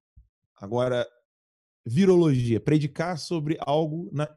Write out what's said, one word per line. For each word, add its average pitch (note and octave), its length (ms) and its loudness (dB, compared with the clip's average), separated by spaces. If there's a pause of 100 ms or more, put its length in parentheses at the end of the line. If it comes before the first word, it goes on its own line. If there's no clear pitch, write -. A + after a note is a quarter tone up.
(560)
Agora, B2 500 -4 (800)
virologia, C3+ 760 4
predicar D3+ 560 0
sobre D#3 440 -6
algo D#3+ 520 -4
na, D3 240 -6